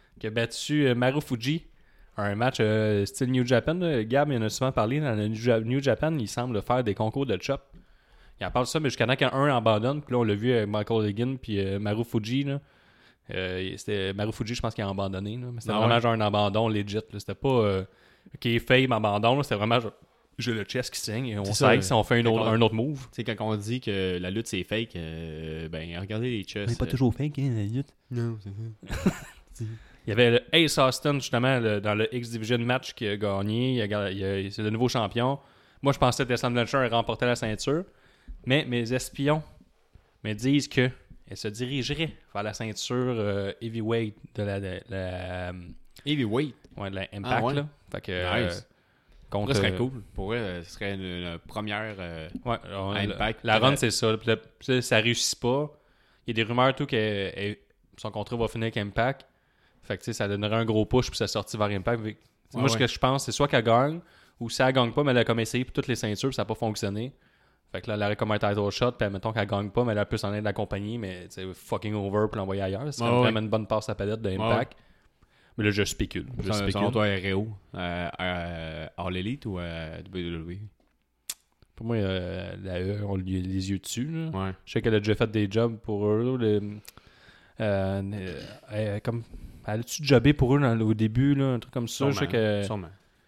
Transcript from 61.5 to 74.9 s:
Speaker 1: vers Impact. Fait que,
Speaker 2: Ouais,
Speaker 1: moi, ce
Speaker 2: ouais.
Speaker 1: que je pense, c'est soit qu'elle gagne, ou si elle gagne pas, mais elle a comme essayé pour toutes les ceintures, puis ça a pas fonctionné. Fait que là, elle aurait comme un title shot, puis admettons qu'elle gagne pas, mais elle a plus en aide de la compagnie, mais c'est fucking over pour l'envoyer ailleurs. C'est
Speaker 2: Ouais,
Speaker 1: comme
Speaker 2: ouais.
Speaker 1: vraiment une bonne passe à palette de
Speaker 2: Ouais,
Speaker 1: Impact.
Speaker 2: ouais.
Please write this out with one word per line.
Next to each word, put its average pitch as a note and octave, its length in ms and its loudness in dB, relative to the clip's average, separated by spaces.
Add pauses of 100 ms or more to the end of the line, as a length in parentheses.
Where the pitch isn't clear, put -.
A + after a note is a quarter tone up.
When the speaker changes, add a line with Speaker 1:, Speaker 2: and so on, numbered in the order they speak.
Speaker 1:
vers G#2+ 120 2
Impact. G#2+ 340 -2
Fait G#2+ 120 -6
que, - 40 -20 (360)
Speaker 2:
Ouais, A#2+ 60 -4
Speaker 1:
moi, C3 80 4
ce A2+ 60 2
Speaker 2:
ouais. A2+ 60 2
Speaker 1:
que B2+ 60 4
je - 120 -4
pense, C3+ 260 2
c'est A2+ 80 -4
soit C#3+ 160 2
qu'elle B2 160 2
gagne, C3 360 4 (380)
ou A#2 120 -6
si - 120 -2
elle C3 100 4
gagne A#2+ 200 4
pas, D3 100 2
mais C#3+ 100 4
elle B2 60 6
a A2+ 60 6
comme A#2 160 0
essayé A#2+ 240 -2
pour - 80 -14
toutes - 160 -4
les A#2+ 80 0
ceintures, G#2 320 -2
puis B2+ 80 -6
ça A2 60 0
a - 20 -4
pas A2 100 -4
fonctionné. G#2+ 580 -4 (600)
Fait F#2+ 80 -6
que - 80 -10
là, G#2+ 60 -2
elle G#2 80 -2
aurait G#2 140 0
comme G#2+ 140 0
un G#2 80 2
title G#2 320 2
shot, A#2+ 220 0
puis - 140 -2
admettons G2 260 -4
qu'elle G#2 140 0
gagne G2+ 240 -2
pas, A#2+ 120 2
mais A#2+ 100 0
elle G#2 60 0
a G#2 60 2
plus - 200 -4
en G2+ 100 -2
aide G#2 60 -4
de G#2+ 40 -4
la G#2 80 0
compagnie, G#2 460 -6
mais F#2 320 -10
c'est F#2+ 240 -10
fucking G#2+ 400 -4
over G#2 340 2
pour A2 80 -8
l'envoyer F#2+ 260 -2
ailleurs. G2 300 -2
C'est A#2 100 -8
Speaker 2:
Ouais, A#2 60 2
Speaker 1:
comme A#2+ 80 6
Speaker 2:
ouais. B2 80 6
Speaker 1:
vraiment A2 160 2
une A2 80 -2
bonne G#2+ 180 0
passe G#2+ 220 0
à G#2+ 60 -4
palette G#2 260 -4
de G#2+ 80 -2
Speaker 2:
Ouais, F#2 80 -2
Speaker 1:
Impact. A2+ 380 0
Speaker 2:
ouais. - 40 -20 (800)